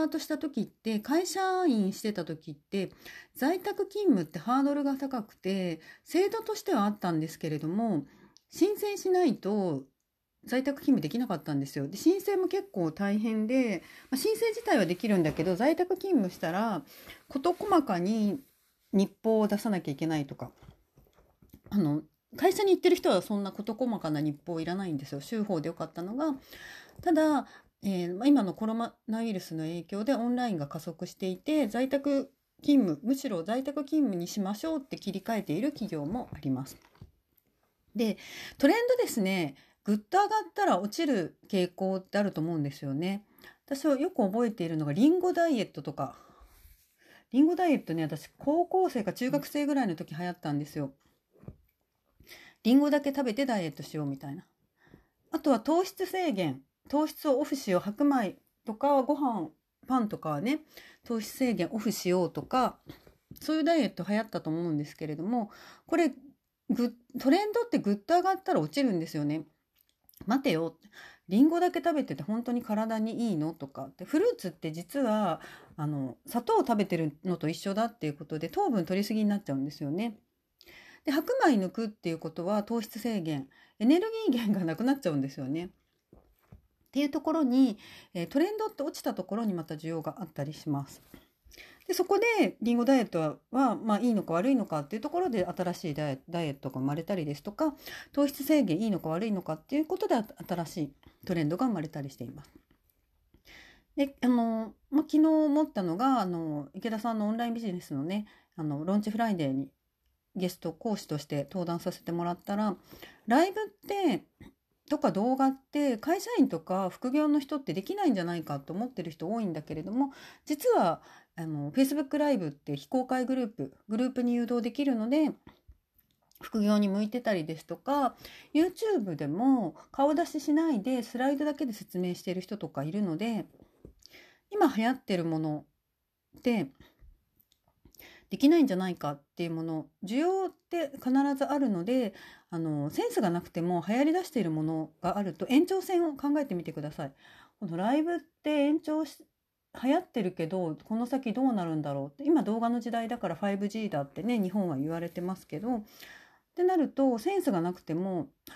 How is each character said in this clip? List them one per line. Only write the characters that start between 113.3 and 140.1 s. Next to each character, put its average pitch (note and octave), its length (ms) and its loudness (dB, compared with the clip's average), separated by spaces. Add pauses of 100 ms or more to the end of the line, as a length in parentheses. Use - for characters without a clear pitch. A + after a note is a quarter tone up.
イ G4 60 0
ブ G#4 100 -4
っ - 260 -10
て、 F#4 380 0 (640)
と D4 100 -2
か B3+ 120 2
動 A#3+ 240 0
画 C4+ 120 4
っ C4+ 140 -2 (100)
て、 C#4+ 260 0
会 F4 240 0
社 A4 160 -8
員 D4 100 6
と E3 140 -4
か F#3 280 -2
副 B3+ 220 -6
業 D4+ 160 2
の D4 140 4
人 D4 160 -4
っ - 20 -12
て E3+ 140 -6
で F#3+ 100 -4
き F#4 120 -6
な G4+ 100 0
い C#4 60 4
ん G#3 40 2
じ F3+ 60 0
ゃ - 20 -2
な F3 140 -2
い D#3+ 60 -6
か C#3+ 180 -6
と D#3+ 100 -12
思 G3+ 140 -4
っ C4 40 -8
て G3 140 -8
る E3 80 -8
人 E3 180 -8
多 A3+ 120 -2
い G#3 40 -2
ん F3 60 -2
だ D#3 100 -6
け D3+ 140 -12
れ D#3 80 -8
ど F#3+ 80 -10
も、 C4+ 220 0 (320)
実 D4+ 320 0
は、 F3+ 240 4 (340)
あ E3 100 -8
の、 D3 280 -4
Facebook C#4+ 440 2
ラ D4 140 2
イ B3 60 4
ブ E3+ 100 -2
っ C#3+ 40 -4
て - 260 -8
非 - 100 -18
公 B3+ 180 0
開 B3+ 200 -2
グ C4 100 -2
ル B3+ 80 -2
ー A3 60 -2
プ、 C#3 240 -8 (160)
グ A3 80 -2
ル B3+ 80 2
ー C4 60 -2
プ B3 120 -2
に A#3+ 100 2
誘 A#3+ 100 2
導 A#3+ 180 0
で A#3 100 -2
き C#4+ 140 -2
る C4+ 100 2
の A3 140 -2
で、 D4 240 2 (1080)
副 G#3+ 220 -2
業 G#3 140 4
に G#3 100 2
向 G3 160 0
い G#3+ 60 -2
て A#3+ 100 -4
た A#3 140 0
り E3 100 0
で D#3+ 140 -8
す - 80 -20
と E3+ 100 -10
か、 C4+ 400 0 (380)
YouTube D#4+ 640 0
で D3+ 100 -4
も G#3+ 480 2 (160)
顔 C#4+ 240 2
出 E4+ 100 2
し D#4 140 -6
し D4 140 0
な D#4+ 180 4
い G#3 100 0
で B3 220 -2
ス A#3 140 -8
ラ C4+ 140 2
イ C#4 60 0
ド D4 60 -2
だ D4+ 100 0
け D4 120 -4
で A#3 80 -4
説 - 260 -8
明 F3+ 140 -2
し - 100 -12
て F#3 100 -4
る F#3 60 -4
人 G3+ 160 -8
と E3 140 -8
か C#3+ 160 -4
い D#3+ 60 -4
る G#3 100 -2
の E3 160 0
で、 G#3+ 280 -4 (1040)
今 G4 240 4
流 A3 100 0
行 A#3+ 80 4
っ C4 120 -2
て F#3+ 140 0
る E3 80 0
も D#3+ 140 0
の D3+ 260 -4 (720)
っ - 20 -20
て、 A#3 300 0 (1600)
で F#3 80 -6
き C#4 120 6
な E4+ 80 8
い D#4 60 8
ん - 40 6
じ F#3+ 60 -2
ゃ - 20 0
な F#3 140 0
い F3 60 -4
か C#3+ 180 -4
っ D3 80 -14 (160)
て F3 80 -4
い - 20 -2
う E3 40 -6
も D#3+ 120 -4
の、 D#3+ 220 -4 (180)
需 G#3 140 -4